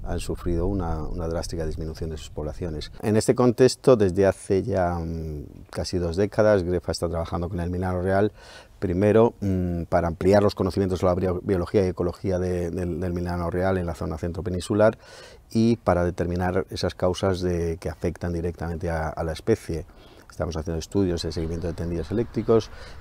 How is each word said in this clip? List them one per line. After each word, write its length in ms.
han 160
sufrido 460
una, 380
una 240
drástica 400
disminución 420
de 80
sus 140
poblaciones. 600
En 140
este 200
contexto, 600
desde 300
hace 380
ya, 320
mm, 760
casi 300
dos 180
décadas, 460
grefa 280
está 160
trabajando 400
con 120
el 100
milano 320
real, 320
primero, 600
mm, 440
para 260
ampliar 340
los 120
conocimientos 440
sobre 140
la 200
bio-, 80
biología 440
y 20
ecología 500
de, 320
del, 300
del 140
milano 360
real 280
en 80
la 100
zona 220
centro 260
peninsular 540
y 280
para 260
determinar 680
esas 240
causas 460
de, 380
que 120
afectan 440
directamente 560
a, 180
a 160
la 80
especie. 540
Estamos 280
haciendo 220
estudios 420
de 100
seguimiento 360
de 60
tendidos 380
eléctricos 600